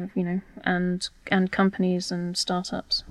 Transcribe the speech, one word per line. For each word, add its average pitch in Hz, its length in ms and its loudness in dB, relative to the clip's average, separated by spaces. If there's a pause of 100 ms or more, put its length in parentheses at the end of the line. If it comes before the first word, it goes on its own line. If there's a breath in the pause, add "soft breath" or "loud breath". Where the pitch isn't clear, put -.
(140)
you 185 100 0
know, 175 180 0 (220)
and, 180 460 0 (220)
and 185 200 4
companies 185 600 2
and 175 260 -4
startups. - 720 -4